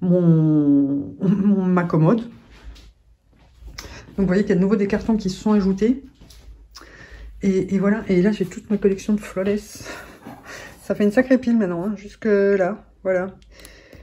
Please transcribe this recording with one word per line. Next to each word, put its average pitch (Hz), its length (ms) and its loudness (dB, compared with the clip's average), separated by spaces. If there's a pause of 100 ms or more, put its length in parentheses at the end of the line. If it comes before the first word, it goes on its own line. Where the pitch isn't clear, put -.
mon, 156 1200 2
mon, 196 420 2
ma 180 220 2
commode. 165 340 2 (2000)
Donc - 0 -
vous 196 80 0
voyez 180 160 2
qu'il 208 80 -2
y 214 40 2
a - 20 2
de 175 60 2
nouveau 196 140 2
des 202 120 0
cartons 208 280 -2
qui 190 140 -4
se 185 100 -8
sont 214 140 0
ajoutés. 208 500 0 (1400)
Et, 190 320 0
et 196 60 2
voilà, 208 300 0
et 180 120 4
là 208 120 2
j'ai 202 100 -2
toute - 260 -10
ma 208 80 0
collection 196 360 0
de 208 80 0
flawless. - 640 -6 (960)
Ça - 120 -6
fait 208 120 0
une 202 60 2
sacrée 254 260 2
pile 240 200 0
maintenant, 180 280 -2
hein, 214 100 -4
jusque - 300 -12
là, 202 580 2 (200)
voilà. 185 240 -2 (760)